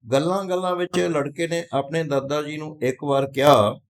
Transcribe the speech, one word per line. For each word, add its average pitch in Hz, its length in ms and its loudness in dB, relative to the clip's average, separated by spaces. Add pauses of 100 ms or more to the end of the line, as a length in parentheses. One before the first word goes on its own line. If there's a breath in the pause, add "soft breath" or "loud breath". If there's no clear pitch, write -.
(120)
ਗੱਲਾਂ-ਗੱਲਾਂ 180 640 0
ਵਿੱਚ 175 240 -2
ਲੜਕੇ 160 480 -2
ਨੇ 170 240 -2
ਆਪਣੇ 143 320 -2
ਦਾਦਾ 143 380 -2
ਜੀ 147 140 -8
ਨੂੰ 156 260 -10
ਇੱਕ - 220 -2
ਵਾਰ 139 260 0
ਕਿਹਾ 131 600 4